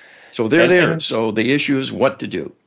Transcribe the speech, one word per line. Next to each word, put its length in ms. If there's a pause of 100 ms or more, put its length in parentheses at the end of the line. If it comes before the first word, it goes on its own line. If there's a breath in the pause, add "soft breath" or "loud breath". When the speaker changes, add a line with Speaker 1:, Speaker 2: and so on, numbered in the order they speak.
(340 loud breath)
Speaker 1:
So 160
they're 120
Speaker 2:
And, 100
Speaker 1:
there. 200
Speaker 2:
and 120
Speaker 1:
So 280
the 220
issue 260
is 120
what 280
to 80
do. 240 (160)